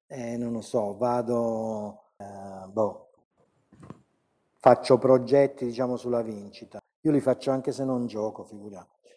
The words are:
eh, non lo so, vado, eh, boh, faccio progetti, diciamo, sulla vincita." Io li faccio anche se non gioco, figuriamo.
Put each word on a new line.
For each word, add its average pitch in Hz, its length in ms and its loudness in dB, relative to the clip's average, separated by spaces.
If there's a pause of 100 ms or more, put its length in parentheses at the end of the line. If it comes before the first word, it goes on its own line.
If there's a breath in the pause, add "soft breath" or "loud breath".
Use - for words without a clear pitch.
eh, 120 320 -8
non 120 140 -4
lo 113 100 -4
so, 104 340 -2
vado, 113 1200 -2
eh, 98 500 -14
boh, 101 420 -2 (1500)
faccio 123 400 6
progetti, 131 680 4
diciamo, 123 300 -2
sulla 117 260 -2
vincita." 107 560 -12 (240)
Io 156 100 2
li 143 100 4
faccio 131 280 0
anche 135 220 -2
se 135 120 -6
non 127 220 -2
gioco, 107 380 -6
figuriamo. 101 460 -18 (280 soft breath)